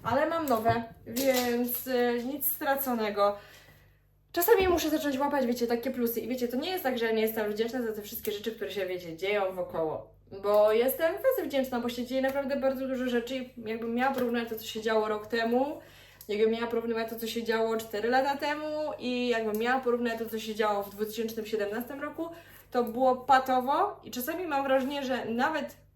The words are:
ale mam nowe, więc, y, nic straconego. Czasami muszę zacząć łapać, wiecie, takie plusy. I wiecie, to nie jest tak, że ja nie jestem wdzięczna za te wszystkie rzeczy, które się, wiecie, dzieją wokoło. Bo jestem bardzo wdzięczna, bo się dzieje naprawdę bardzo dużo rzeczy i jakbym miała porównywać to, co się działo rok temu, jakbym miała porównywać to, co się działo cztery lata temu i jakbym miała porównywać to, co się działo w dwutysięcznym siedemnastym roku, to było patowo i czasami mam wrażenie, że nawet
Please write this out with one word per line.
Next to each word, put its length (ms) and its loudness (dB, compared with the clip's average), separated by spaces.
ale 240 4
mam 180 -2
nowe, 380 2
więc, 800 0
y, 380 0
nic 280 -2
straconego. 840 0
Czasami 360 4
muszę 220 2
zacząć 280 0
łapać, 280 0
wiecie, 200 0
takie 240 -2
plusy. 300 -2
I 80 -8
wiecie, 200 -2
to 80 -4
nie 140 -4
jest 140 -4
tak, 140 0
że 60 0
ja 80 2
nie 100 2
jestem 300 0
wdzięczna 300 -2
za 100 -2
te 100 -6
wszystkie 300 -6
rzeczy, 200 -4
które 180 -6
się, 160 -4
wiecie, 300 -6
dzieją 360 0
wokoło. 600 -4
Bo 300 6
jestem 420 4
bardzo 340 2
wdzięczna, 320 0
bo 80 -2
się 180 -4
dzieje 160 0
naprawdę 340 0
bardzo 320 0
dużo 200 -2
rzeczy 260 0
i 180 -6
jakbym 280 -4
miała 200 2
porównywać 340 0
to, 100 -6
co 60 -10
się 160 -6
działo 280 2
rok 180 -2
temu, 540 0
jakbym 220 4
miała 160 -2
porównywać 440 -2
to, 80 -8
co 80 -6
się 180 -4
działo 320 2
cztery 320 -2
lata 280 4
temu 640 -2
i 300 -2
jakbym 280 0
miała 240 2
porównywać 380 0
to, 100 -6
co 100 -4
się 160 -6
działo 280 2
w 80 -8
dwutysięcznym 560 -4
siedemnastym 540 -4
roku, 280 -6
to 140 2
było 320 4
patowo 880 2
i 60 -14
czasami 360 -6
mam 180 0
wrażenie, 380 2
że 220 -2
nawet 520 -2